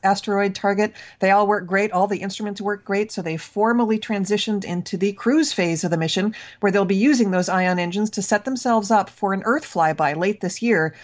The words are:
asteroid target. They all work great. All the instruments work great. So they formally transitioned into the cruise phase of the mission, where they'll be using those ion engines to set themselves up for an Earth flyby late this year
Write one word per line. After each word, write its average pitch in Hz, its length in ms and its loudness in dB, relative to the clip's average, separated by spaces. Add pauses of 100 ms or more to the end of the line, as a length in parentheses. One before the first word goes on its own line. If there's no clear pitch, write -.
asteroid 196 500 0
target. 202 380 0 (260)
They 190 140 2
all 202 160 4
work 202 180 0
great. 196 240 0
All 180 160 2
the 196 160 -4
instruments 202 380 -8
work 202 240 -4
great. 202 260 -2
So 196 100 -8
they 165 160 -4
formally 220 600 0
transitioned 208 680 -2
into 175 320 -6
the 202 180 0
cruise 294 380 2
phase 170 300 0
of 175 80 0
the 165 60 0
mission, 185 400 0 (240)
where 202 100 2
they'll 196 140 2
be 190 100 0
using 233 380 4
those 180 160 0
ion 180 320 2
engines 190 300 -2
to 202 120 -6
set 208 220 0
themselves 233 480 0
up 202 180 2
for 196 220 -2
an 190 120 -2
Earth 269 200 0
flyby 156 500 0
late 190 260 -2
this 180 220 -6
year 170 420 2